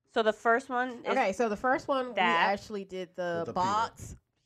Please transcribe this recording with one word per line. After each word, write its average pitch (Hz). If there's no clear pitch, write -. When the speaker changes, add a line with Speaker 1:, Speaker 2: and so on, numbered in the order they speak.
Speaker 1:
So 233
the 214
first 233
one 247
is -
Speaker 2:
Okay, 226
so 233
the 202
first 262
one, 262
we 233
Speaker 1:
that. 180
Speaker 2:
actually 208
did 180
the 170
Speaker 3:
With -
the 180
Peter. 185
Speaker 2:
box -